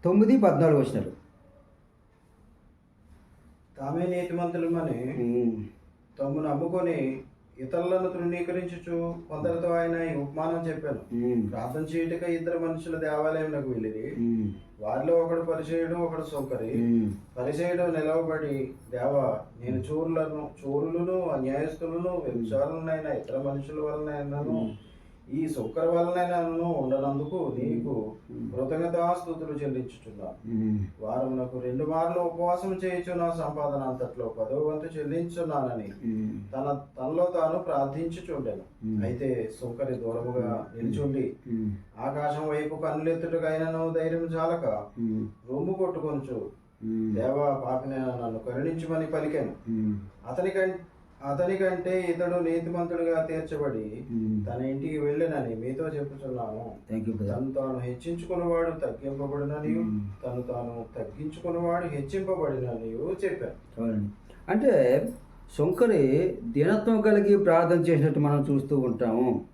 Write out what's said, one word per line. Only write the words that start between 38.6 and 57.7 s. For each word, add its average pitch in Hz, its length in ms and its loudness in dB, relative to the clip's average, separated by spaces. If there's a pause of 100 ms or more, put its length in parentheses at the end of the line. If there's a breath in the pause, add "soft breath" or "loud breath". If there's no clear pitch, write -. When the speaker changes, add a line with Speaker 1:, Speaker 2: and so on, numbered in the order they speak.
Speaker 1:
మ్మ్. 107 200 0
Speaker 2:
అయితే 123 560 -2
సుంకరి 127 340 -4
దూరముగా 117 800 -2
Speaker 1:
మ్మ్. 117 100 -6
Speaker 2:
నిలుచుండి 131 520 0 (120)
Speaker 1:
మ్మ్. 110 240 -2 (280)
Speaker 2:
ఆకాశం 147 480 -2
వైపు 151 260 -2
కన్నులెత్తుటకైనను 160 1200 0
ధైర్యం 165 260 2
చాలక 160 640 0 (120)
Speaker 1:
మ్మ్. 110 300 0 (240)
Speaker 2:
రొమ్ము 170 200 0
కొట్టుకొనుచు, 151 800 -2 (340)
Speaker 1:
మ్మ్. 110 300 0
Speaker 2:
"దేవా, 135 520 2
పాపినైన 131 580 -2
నన్ను 113 140 -4
కరుణించుమని" 160 680 -2
పలికెను. 147 460 -2 (160)
Speaker 1:
మ్మ్. 107 320 0 (280)
Speaker 2:
అతని 180 220 0
కం-, 185 280 0 (480)
అతని 180 300 2
కంటే 185 440 2
ఇతడు 175 380 0
నీతిమంతుడిగా 170 840 0
తీర్చబడి 143 880 -4
Speaker 1:
మ్మ్. 107 360 0
Speaker 2:
తన 127 180 -4
ఇంటికి 139 340 -2
వెళ్ళెనని 147 560 0
మీతో 131 340 -4
చెప్పుచున్నాను. 123 840 -6 (200)
Speaker 1:
Thank 110 160 -2
you, 104 100 -2
brother. 110 220 0
Speaker 2:
తను 135 120 -2
తాను 131 260 -2